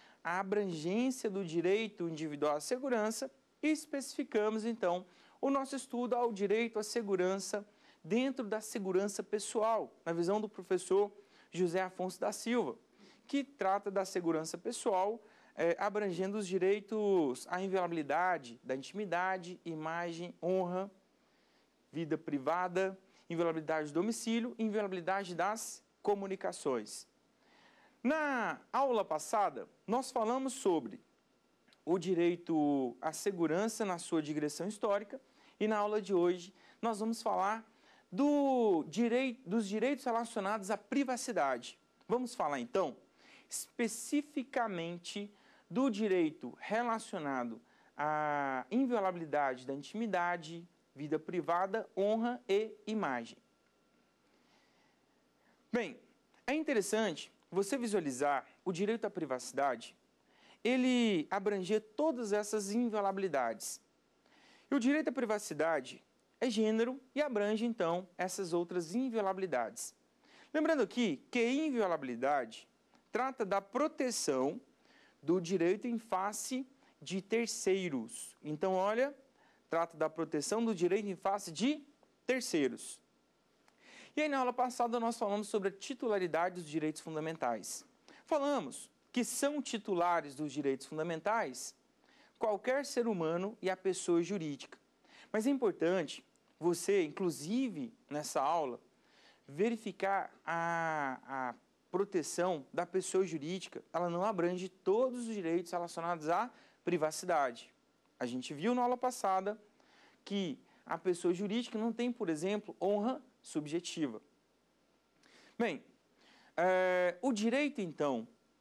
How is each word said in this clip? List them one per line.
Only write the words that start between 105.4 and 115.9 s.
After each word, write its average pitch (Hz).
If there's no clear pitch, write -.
relacionados 170
à 220
privacidade. 156
A 131
gente 127
viu 190
na 247
aula 247
passada 208
que 190
a 160
pessoa 175
jurídica 214
não 226
tem, 240
por 208
exemplo, 190
honra 208
subjetiva. 147
Bem, 190